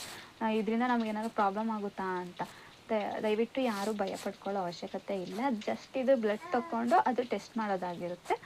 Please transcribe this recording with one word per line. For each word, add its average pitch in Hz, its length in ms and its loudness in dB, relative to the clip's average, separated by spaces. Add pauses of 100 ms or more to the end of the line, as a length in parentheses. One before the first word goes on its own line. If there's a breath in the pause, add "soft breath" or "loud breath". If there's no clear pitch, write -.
(420 loud breath)
ಆ, 220 60 2
ಇದರಿಂದ 220 380 2
ನಮ್ಗೆ 240 220 4
ಏನಾದ್ರು 214 220 -2
ಪ್ರಾಬ್ಲಮ್ 208 400 2
ಆಗುತ್ತಾ?" 202 320 -4
ಅಂತ. 180 400 -4 (460 loud breath)
ದ-, 208 340 0
ದಯವಿಟ್ಟು 220 380 2
ಯಾರು 220 320 0
ಭಯ 196 320 -2
ಪಡ್ಕೊಳ್ಳೋ 196 360 -4
ಅವಶ್ಯಕತೆ 185 640 -4
ಇಲ್ಲ. 185 180 -6 (100)
Just 226 480 -4
ಇದು 262 180 6
ಬ್ಲಡ್ 220 360 0
ತಕೊಂಡು 240 440 2
ಅದು 247 320 4
ಟೆಸ್ಟ್ - 280 -4
ಮಾಡೋದಾಗಿರುತ್ತೆ. 180 760 -2 (120 loud breath)